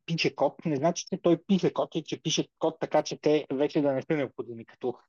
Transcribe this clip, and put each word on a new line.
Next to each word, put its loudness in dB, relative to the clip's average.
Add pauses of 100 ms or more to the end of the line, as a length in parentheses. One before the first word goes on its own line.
пише -2
код, -2
не 0
значи, 0
че -6
той 4
пише 2
код -4
и -6
че -10
пише -2 (120)
код -2
така, 0
че -10
те 2
вече 0
да 2
не -2
са -2
необходими -8
като -6 (140)